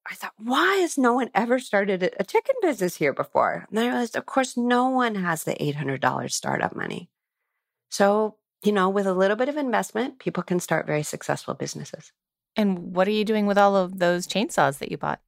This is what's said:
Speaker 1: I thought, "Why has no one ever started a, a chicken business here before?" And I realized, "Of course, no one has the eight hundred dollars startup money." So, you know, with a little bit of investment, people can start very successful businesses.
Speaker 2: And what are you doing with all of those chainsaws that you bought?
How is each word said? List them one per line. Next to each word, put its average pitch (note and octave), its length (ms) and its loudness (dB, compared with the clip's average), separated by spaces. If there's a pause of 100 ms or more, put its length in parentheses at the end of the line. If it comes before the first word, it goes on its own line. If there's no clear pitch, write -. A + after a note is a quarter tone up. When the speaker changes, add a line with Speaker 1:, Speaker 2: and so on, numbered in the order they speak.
(100)
Speaker 1:
I - 60 -14
thought, - 200 -14
"Why D4 420 0
has F4 200 0
no B3 140 4
one B3+ 200 0
ever A#3+ 280 2
started G3 420 0
a, F3+ 200 -2
a - 20 -2
chicken C5 360 0
business G3+ 360 0
here C#3+ 160 2
before?" - 580 0
And G3+ 80 -4
I A#3 80 2
realized, B3 300 -2
"Of - 100 -6
course, C4 300 -2
no B3 320 2
one B3 260 0
has F3 300 -2
the - 180 -4
eight D3 140 -2
hundred C#3 240 -4
dollars C3+ 340 -2
startup - 400 -2
money." - 340 -8 (800)
So, G#3 460 2 (300)
you G#3 80 4
know, F#3+ 160 4
with G3 180 0
a F#3+ 80 2
little F#3+ 220 4
bit B3+ 120 0
of C#4+ 80 -4
investment, A#3+ 600 -2
people F3+ 240 -4
can F3+ 160 0
start - 300 -2
very D3+ 160 0
successful - 500 -6
businesses. - 560 -12 (460)
Speaker 2:
And F#3 400 -2
what F#3 100 4
are G#3 60 0
you G#3+ 120 2
doing G#3+ 220 2
with G3+ 120 2
all G3+ 180 6
of F#3 240 0
those F3 260 2
chainsaws F3 520 0
that - 120 -8
you D3+ 80 -6
bought? - 300 -4